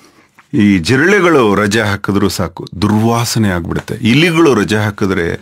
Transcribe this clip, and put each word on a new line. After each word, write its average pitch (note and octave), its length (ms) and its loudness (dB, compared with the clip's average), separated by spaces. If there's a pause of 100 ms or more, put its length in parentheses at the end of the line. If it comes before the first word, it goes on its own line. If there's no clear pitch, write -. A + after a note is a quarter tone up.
(540)
ಈ G2+ 240 4
ಜಿರಳೆಗಳು C#3 760 2
ರಜೆ G#2 260 0
ಹಾಕಿದ್ರೂ G2+ 480 -2
ಸಾಕು, - 380 -8 (160)
ದುರ್ವಾಸನೆ A2 640 0
ಆಗ್ಬಿಡುತ್ತೆ. E2+ 460 -6
ಇಲಿಗಳು D#3+ 600 2
ರಜೆ G#2 220 0
ಹಾಕಿದ್ರೆ G2 640 -2